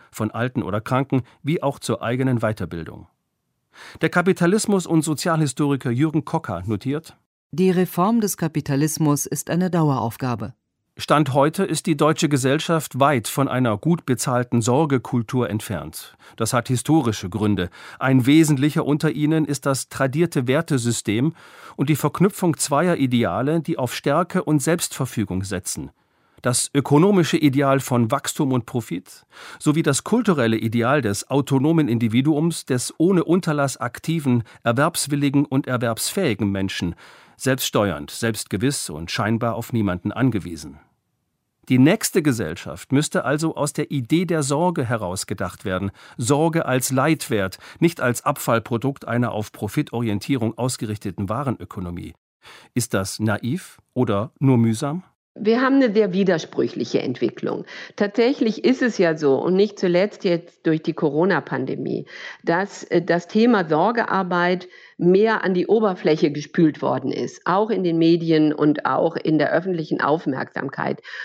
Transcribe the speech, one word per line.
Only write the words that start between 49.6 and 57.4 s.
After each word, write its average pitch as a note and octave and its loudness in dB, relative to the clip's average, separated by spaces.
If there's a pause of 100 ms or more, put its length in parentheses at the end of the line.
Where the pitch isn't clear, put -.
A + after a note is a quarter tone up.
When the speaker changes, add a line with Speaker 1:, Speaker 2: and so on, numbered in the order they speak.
Speaker 1:
ausgerichteten G#2+ -6
Warenökonomie. G2+ -6 (600)
Ist - -4
das G2 -2
naiv A2 -4 (140)
oder G#2+ -2
nur C3+ 4
mühsam? A#2 0 (360)
Speaker 3:
Wir A3+ 2
haben C4+ 2
eine B3+ 4
sehr G3+ 2
widersprüchliche D#3 0
Entwicklung. - -4 (300)